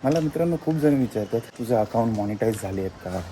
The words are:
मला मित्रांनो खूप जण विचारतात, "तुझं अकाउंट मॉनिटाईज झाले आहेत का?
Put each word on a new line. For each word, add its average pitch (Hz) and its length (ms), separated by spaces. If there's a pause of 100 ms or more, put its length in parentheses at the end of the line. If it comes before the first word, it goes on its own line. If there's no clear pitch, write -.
मला 151 160
मित्रांनो 165 440
खूप 156 100
जण 151 200
विचारतात, 117 460
"तुझं 117 360
अकाउंट 113 400
मॉनिटाईज 104 460
झाले 95 180
आहेत 95 100
का? 92 300 (120)